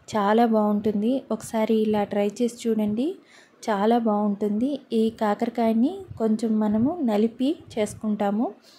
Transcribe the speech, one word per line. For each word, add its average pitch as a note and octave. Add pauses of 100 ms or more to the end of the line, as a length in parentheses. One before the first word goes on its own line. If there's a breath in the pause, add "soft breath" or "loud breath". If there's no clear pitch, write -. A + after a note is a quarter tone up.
(140)
చాలా G#3+
బాగుంటుంది. G#3+
ఒకసారి A3
ఇలా G#3+
ట్రై G3+ (140)
చేసి A#3
చూడండి, A3 (540 soft breath)
చాలా G#3+
బాగుంటుంది. G#3+ (140)
ఈ A3+ (120)
కాకరకాయని A3+ (200)
కొంచెం A3
మనము A3
నలిపి A3+ (160)
చేసుకుంటాము. G#3+ (260 soft breath)